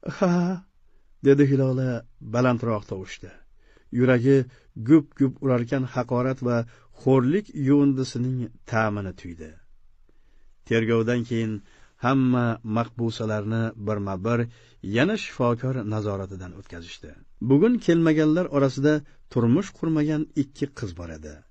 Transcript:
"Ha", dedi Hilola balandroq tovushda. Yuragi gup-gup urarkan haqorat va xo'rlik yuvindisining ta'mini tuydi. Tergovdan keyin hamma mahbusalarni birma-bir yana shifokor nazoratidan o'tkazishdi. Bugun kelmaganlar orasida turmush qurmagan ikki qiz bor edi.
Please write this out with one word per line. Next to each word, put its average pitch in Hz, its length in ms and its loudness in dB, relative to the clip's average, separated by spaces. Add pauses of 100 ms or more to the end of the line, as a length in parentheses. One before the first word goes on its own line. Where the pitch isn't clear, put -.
"Ha", 175 340 0 (840)
dedi 139 240 6
Hilola 131 440 0 (300)
balandroq 117 680 0
tovushda. - 440 -12 (640)
Yuragi 127 460 4 (380)
gup-gup 139 640 2
urarkan 131 440 0
haqorat 123 580 -2
va 120 140 0 (420)
xo'rlik 135 560 2
yuvindisining 131 840 2 (280)
ta'mini 104 500 -2
tuydi. 82 340 -16 (1160)
Tergovdan 113 580 2
keyin 113 280 -4 (500)
hamma 123 440 2 (180)
mahbusalarni 113 1000 -4 (140)
birma-bir 104 640 -4 (440)
yana 135 320 0
shifokor 123 580 -2 (100)
nazoratidan 98 720 -6
o'tkazishdi. 85 560 -18 (300)
Bugun 151 380 4
kelmaganlar 160 680 2
orasida 139 480 2 (360)
turmush 127 400 2
qurmagan 156 520 -2 (140)
ikki 143 300 -4
qiz 110 300 -10
bor 85 140 -12
edi. 76 240 -16 (160)